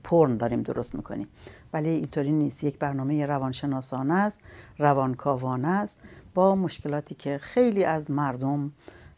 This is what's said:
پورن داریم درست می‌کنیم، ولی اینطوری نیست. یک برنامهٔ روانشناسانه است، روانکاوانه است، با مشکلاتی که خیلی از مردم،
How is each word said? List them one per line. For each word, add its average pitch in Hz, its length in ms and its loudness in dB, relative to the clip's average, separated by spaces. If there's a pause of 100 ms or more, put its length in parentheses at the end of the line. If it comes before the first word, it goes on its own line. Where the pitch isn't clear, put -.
پورن 143 320 4
داریم 117 260 -2
درست 120 320 -6
می‌کنیم، - 340 -8 (440)
ولی 156 160 0
اینطوری 151 440 0
نیست. 147 320 0
یک 143 140 -2
برنامهٔ 143 480 0
روانشناسانه 135 880 -2
است، 208 240 0 (400)
روانکاوانه 131 880 2
است، 202 300 -2 (360)
با 190 200 6
مشکلاتی 151 600 -4
که 139 240 -4
خیلی 226 460 2
از 156 260 0
مردم، 139 640 0 (460)